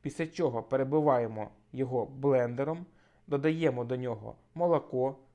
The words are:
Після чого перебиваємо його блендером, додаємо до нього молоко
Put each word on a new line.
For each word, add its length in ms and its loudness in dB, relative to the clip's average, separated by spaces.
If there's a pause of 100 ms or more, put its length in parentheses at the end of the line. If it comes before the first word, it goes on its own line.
Після 240 -6
чого 360 -2
перебиваємо 880 2 (220)
його 340 -2
блендером, 800 0 (400)
додаємо 580 0
до 120 -2
нього 380 -6 (200)
молоко 640 0 (180)